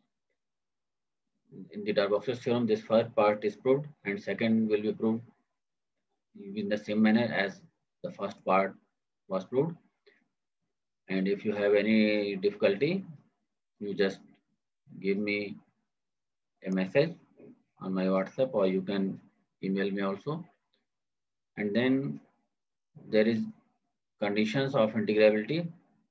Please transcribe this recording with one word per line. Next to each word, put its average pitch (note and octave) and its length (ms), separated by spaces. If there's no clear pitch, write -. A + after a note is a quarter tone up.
In G#2 120
the G2+ 100
Darbox's G#2 460
theorem, A#2+ 260
this G#2+ 160
first A2+ 360
part G#2 260
is G#2 140
proved C#3+ 300
and G2+ 160
second A2+ 480
will G#2 120
be G#2+ 120
proved A2+ 300
in G2+ 140
the G#2 80
same A2 240
manner A2 340
as G2 240
the F2 120
first - 320
part F#2+ 280
was F#2+ 160
proved. D3+ 320
And F#2+ 160
if G2 160
you G#2+ 100
have G2+ 200
any G#2 600
difficulty, G#2 680
you G2+ 160
just G2 240
give G2 180
me G#2 400
a F#2+ 80
message C3+ 440
on F#2+ 140
my F#2 100
WhatsApp, F#2+ 480
or G2 140
you F#2 160
can G2 360
email G2 260
me G2 140
also. C#3 420
And G#2 180
then C3+ 440
there G#2+ 180
is A2+ 140
conditions A2 560
of A2 160
integrability. G#2+ 760